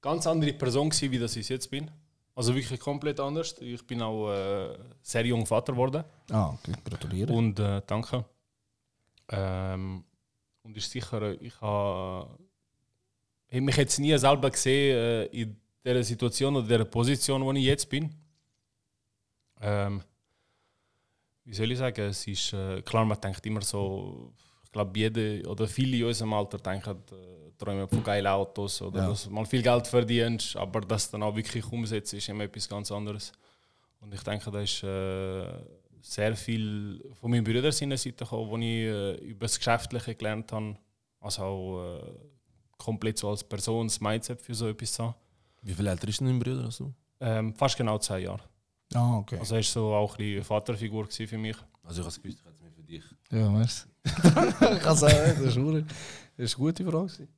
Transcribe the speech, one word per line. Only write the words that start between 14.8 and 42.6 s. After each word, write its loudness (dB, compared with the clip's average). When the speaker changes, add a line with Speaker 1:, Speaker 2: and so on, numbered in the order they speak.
Speaker 1:
äh, 2
in -6
dieser 2
Situation 2
oder 2
dieser 6
Position, 2
wo 0
ich 4
jetzt 4
bin. -2
Ähm, -2
wie -14
soll 0
ich -2
sagen, -2
es -4
ist, -2
äh, -4
klar, 2
man 0
denkt -6
immer -2
so, -6
ich -20
glaub, -2
jede 0
oder -2
viele 2
in 2
unserem 0
Alter -2
denken, -6
äh, -20
träumen -4
von 0
geilen 2
Autos 0
oder -4
Speaker 2:
Ja. 2
Speaker 1:
dass -2
du -12
mal -4
viel 0
Geld 4
verdienst, 0
aber -4
das -2
dann -6
auch -2
wirklich -4
umsetzt, -4
ist -8
immer -6
etwas -8
ganz -6
anderes. -8
Und -16
ich -10
denke, -6
da -4
ist, -4
äh, -4
sehr 0
viel -4
von 0
meinen 6
Brüdern 4
seiner -2
Seite -6
gekommen, -6
wo -4
ich, -2
äh, 0
über -10
das 0
Geschäftliche 0
gelernt -6
habe, -6
also -6
auch, -6
äh, -14